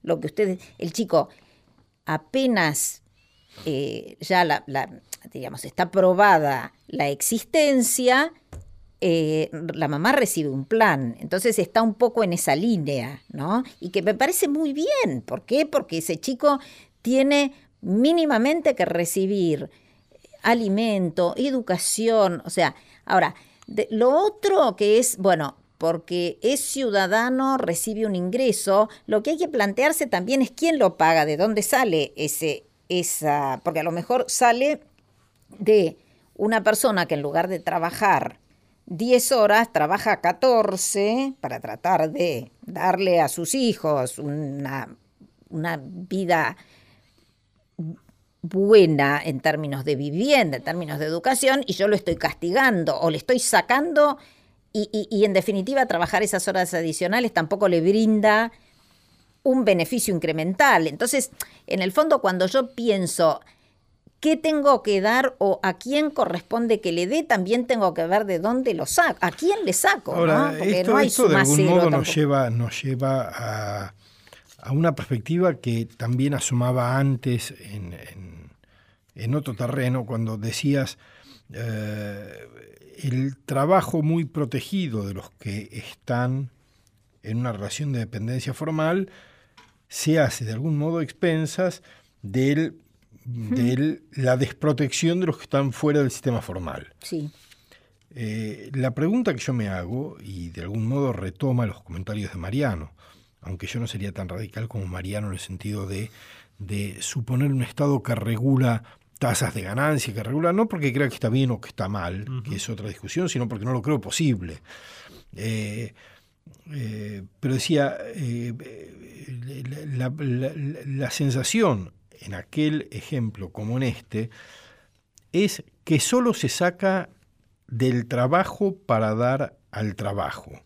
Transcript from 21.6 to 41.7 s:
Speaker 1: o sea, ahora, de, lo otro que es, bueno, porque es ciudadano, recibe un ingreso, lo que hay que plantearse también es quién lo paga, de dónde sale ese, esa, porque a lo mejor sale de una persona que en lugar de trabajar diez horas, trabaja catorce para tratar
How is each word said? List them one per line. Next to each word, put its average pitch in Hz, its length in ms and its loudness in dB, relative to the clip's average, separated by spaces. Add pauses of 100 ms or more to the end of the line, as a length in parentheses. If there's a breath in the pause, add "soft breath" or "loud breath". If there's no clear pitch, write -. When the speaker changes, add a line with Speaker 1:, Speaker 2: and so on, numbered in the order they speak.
Speaker 1:
o 180 60 -10
sea, 160 240 0 (300 soft breath)
ahora, 170 300 2 (320 soft breath)
de, 214 240 -4
lo 226 200 4
otro 370 680 2
que 214 220 4
es, 247 200 0
bueno, 175 380 2 (200)
porque 165 640 -2
es 269 180 2
ciudadano, 247 960 0
recibe 220 480 -2
un 196 100 -2
ingreso, 208 720 2 (180 loud breath)
lo 214 160 2
que 285 80 -2
hay 320 60 0
que 339 120 -2
plantearse 269 580 0
también 226 340 0
es 247 100 2
quién 320 280 0
lo 190 180 4
paga, 160 300 4
de 151 100 0
dónde 208 260 2
sale 196 540 2
ese, 151 480 -4 (240)
esa, 147 720 0
porque 160 180 -2
a 156 40 -4
lo 165 80 -2
mejor 247 340 0
sale 254 540 2 (800)
de 190 400 4 (360 soft breath)
una 220 280 0
persona 214 440 2
que 165 80 -2
en 143 80 -2
lugar 160 260 0
de 180 120 -4
trabajar 175 800 0 (500)
diez 240 440 2
horas, 220 400 4
trabaja 185 480 0
catorce 220 1200 2
para - 200 -8
tratar 160 520 0